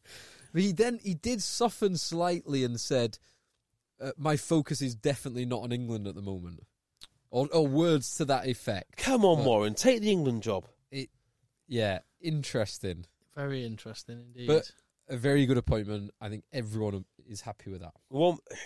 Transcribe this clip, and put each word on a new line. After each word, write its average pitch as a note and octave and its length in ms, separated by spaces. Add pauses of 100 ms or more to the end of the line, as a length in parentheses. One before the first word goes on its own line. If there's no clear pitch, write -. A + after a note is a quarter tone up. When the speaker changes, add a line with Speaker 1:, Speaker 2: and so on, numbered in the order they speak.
(540)
Speaker 1:
But D#3+ 80
he G3+ 100
then, A3+ 300
he F#3+ 140
did A3+ 260
soften G3+ 560
slightly E3 640
and A#2+ 160
said, A#2+ 380 (840)
uh, C3+ 200
"My D3 180
focus D3+ 460
is B2+ 100
definitely B2 540
not A#2+ 160
on A#2+ 80
England A#2 360
at G2 60
the F2 80
moment." F2+ 380 (720)
Or, B2+ 200
or D#3+ 140
words D3+ 520
to D#3 80
that C3 220
effect. A2 500
Speaker 2:
Come B3 280
on, E3+ 120
Speaker 1:
But C#3 100
Speaker 2:
Warren, G#2+ 260
take A#3+ 280
the G#3 100
England C3+ 320
job. G2 220 (260)
Speaker 1:
it, C3+ 180 (580)
yeah, G#2+ 340 (200)
interesting. A2 840 (280)
Speaker 3:
Very C#3 300
interesting A2+ 540
indeed. A#2+ 260
Speaker 1:
But D3+ 260 (380)
a C3+ 80
very C#3 300
good B2+ 100
appointment. G#2 540 (100)
I G#2+ 80
think G#2+ 140 (100)
everyone G#2+ 500 (240)
is G2+ 140
happy - 300
with F#2 100
that. E2+ 120 (180)
Speaker 2:
Well, D#3+ 260 (280)